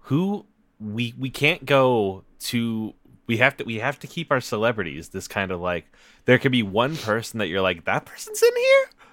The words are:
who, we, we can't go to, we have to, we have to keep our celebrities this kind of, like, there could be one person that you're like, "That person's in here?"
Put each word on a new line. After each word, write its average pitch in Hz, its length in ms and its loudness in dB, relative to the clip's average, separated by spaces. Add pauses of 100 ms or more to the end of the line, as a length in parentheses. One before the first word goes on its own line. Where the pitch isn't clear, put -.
who, 185 440 -2 (340)
we, 113 380 -6
we 131 120 -6
can't 151 360 0
go 123 580 4 (160)
to, 113 540 -4 (320)
we 117 120 0
have 131 200 4
to, - 60 -8
we 113 160 -8
have 135 200 -4
to - 60 -16
keep - 260 -6
our 131 80 2
celebrities 104 680 -4
this 95 180 -10
kind 95 240 -4
of, 87 80 -6
like, 87 260 -4 (380)
there 127 140 6
could 131 140 0
be 123 100 2
one 113 340 0
person 113 420 -4
that 101 100 -2
you're 92 120 -2
like, 90 240 0
"That 107 220 -2
person's - 360 -8
in 480 140 6
here?" 523 280 4 (280)